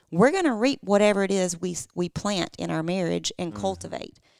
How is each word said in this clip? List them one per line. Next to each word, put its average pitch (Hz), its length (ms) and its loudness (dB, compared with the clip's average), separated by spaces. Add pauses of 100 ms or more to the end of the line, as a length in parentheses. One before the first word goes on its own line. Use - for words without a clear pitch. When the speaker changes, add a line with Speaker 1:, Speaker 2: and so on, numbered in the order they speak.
(100)
Speaker 1:
we're 208 200 6
gonna 330 240 2
reap 247 280 0
whatever 202 420 4
it 190 60 -2
is 180 280 0
we 180 140 -4
s-, - 220 -10
we 175 160 -2
plant 202 480 -4
in 170 120 -4
our 160 120 -2
marriage 175 560 -2
and 170 140 -6
Speaker 2:
Mm-hmm. 101 100 -10
Speaker 1:
cultivate. - 560 -6 (220)